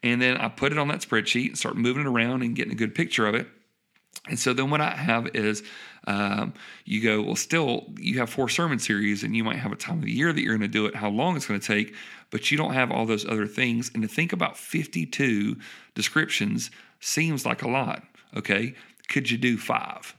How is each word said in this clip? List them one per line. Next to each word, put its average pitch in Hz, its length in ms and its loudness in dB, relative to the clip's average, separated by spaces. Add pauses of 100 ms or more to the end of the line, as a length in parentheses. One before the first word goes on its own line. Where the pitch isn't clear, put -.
And 120 180 4
then 127 160 4
I 110 120 0
put 139 240 0
it 151 60 0
on 143 100 2
that 147 120 -2
spreadsheet 120 460 2
and - 100 -4
start - 180 -2
moving 127 280 2
it 143 40 0
around 123 360 2
and 117 120 0
getting 120 180 -2
a - 40 -4
good 110 180 0
picture - 320 2
of 104 80 2
it. 127 120 -2 (800)
And 123 100 -2
so 127 140 2
then 135 160 2
what 147 140 4
I 151 80 2
have 117 380 0
is, 104 340 0 (440)
um, 101 460 0 (320)
you 107 160 -2
go, 110 220 4
well, 101 140 0
still, 147 500 0 (100)
you 117 220 0
have 120 100 0
four 123 220 0
sermon 160 280 2
series, 104 440 2
and 110 120 -2
you 110 100 2
might 110 120 2
have 113 160 -4
a - 40 -6
time - 220 -4
of 147 60 -2
the 113 80 -2
year 147 220 2
that 147 80 0
you're 110 120 2
gonna 107 140 0
do 107 160 0
it, 104 100 -2
how 104 140 -2
long 139 280 2
it's 135 100 -4
gonna 101 140 -2
take, 113 340 0 (360)
but - 200 -2
you 147 80 2
don't 151 160 0
have 127 160 4
all 117 160 0
those 107 180 2
other 107 220 0
things. 117 480 0
And 113 80 0
to 107 60 -2
think 170 260 0
about 170 240 -2
fifty-two 117 1000 0 (380)
descriptions 113 760 0 (280)
seems 156 480 0
like 123 160 -2
a - 60 -2
lot, 131 340 0 (340)
okay? 113 380 0 (340)
Could 131 220 0
you 117 80 2
do 120 180 4
five? - 640 -4